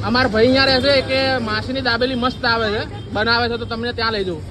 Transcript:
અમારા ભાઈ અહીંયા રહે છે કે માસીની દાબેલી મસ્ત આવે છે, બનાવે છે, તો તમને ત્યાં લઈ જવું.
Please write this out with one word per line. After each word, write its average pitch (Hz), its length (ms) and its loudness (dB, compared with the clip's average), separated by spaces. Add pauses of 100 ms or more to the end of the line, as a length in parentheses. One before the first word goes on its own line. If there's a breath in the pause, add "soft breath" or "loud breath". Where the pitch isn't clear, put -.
અમારા 247 240 2
ભાઈ 214 180 4
અહીંયા 269 180 4
રહે 262 160 4
છે 277 220 4
કે 262 360 0
માસીની 226 420 -4
દાબેલી 247 340 0
મસ્ત 247 300 -2
આવે 226 260 0
છે, 226 120 -2 (300)
બનાવે 233 360 0
છે, 233 100 -4
તો 233 60 -8
તમને 233 280 -6
ત્યાં 226 200 -2
લઈ 202 120 -2
જવું. 165 260 -6